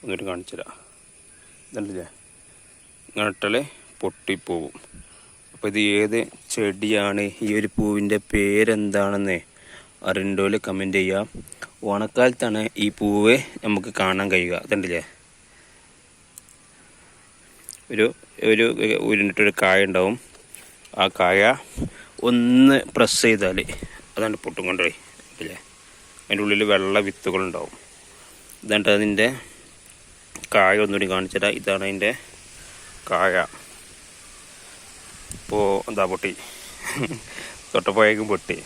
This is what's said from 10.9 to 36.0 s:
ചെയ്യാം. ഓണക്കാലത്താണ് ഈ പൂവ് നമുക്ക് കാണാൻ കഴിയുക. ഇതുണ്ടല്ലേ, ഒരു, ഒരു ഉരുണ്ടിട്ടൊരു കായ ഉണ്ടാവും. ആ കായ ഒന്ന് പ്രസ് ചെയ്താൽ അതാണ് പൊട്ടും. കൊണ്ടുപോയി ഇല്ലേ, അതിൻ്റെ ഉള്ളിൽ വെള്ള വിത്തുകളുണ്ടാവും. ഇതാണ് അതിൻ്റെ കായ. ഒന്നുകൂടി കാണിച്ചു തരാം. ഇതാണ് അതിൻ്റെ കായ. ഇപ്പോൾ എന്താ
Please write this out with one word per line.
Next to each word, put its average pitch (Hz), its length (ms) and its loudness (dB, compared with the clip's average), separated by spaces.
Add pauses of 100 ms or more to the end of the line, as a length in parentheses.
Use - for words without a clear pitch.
ചെയ്യാം. 95 260 -2 (640)
ഓണക്കാലത്താണ് 110 720 0 (220)
ഈ - 20 2 (120)
പൂവ് 104 360 4 (320)
നമുക്ക് 101 320 -4
കാണാൻ 95 340 0
കഴിയുക. 87 340 0
ഇതുണ്ടല്ലേ, 90 340 -2 (3000)
ഒരു, 107 140 4 (440)
ഒരു 110 160 6 (440)
ഉരുണ്ടിട്ടൊരു 101 520 2
കായ 95 260 6
ഉണ്ടാവും. 95 280 2 (840)
ആ 95 40 2 (140)
കായ 98 340 4 (760)
ഒന്ന് 127 480 6 (180)
പ്രസ് - 300 2
ചെയ്താൽ 98 340 2 (560)
അതാണ് 107 260 -2
പൊട്ടും. 92 240 -8
കൊണ്ടുപോയി 90 280 -2 (440)
ഇല്ലേ, 85 180 -12 (680)
അതിൻ്റെ 101 220 -2
ഉള്ളിൽ 104 260 2
വെള്ള 98 260 2 (100)
വിത്തുകളുണ്ടാവും. 92 640 -4 (920)
ഇതാണ് 104 340 2
അതിൻ്റെ 107 300 2 (1200)
കായ. 98 300 6
ഒന്നുകൂടി 98 280 0
കാണിച്ചു 92 260 -2
തരാം. 101 220 2
ഇതാണ് 98 280 -2
അതിൻ്റെ 98 220 -2 (1000)
കായ. 92 260 2 (2000)
ഇപ്പോൾ 104 240 -2 (260)
എന്താ 101 220 0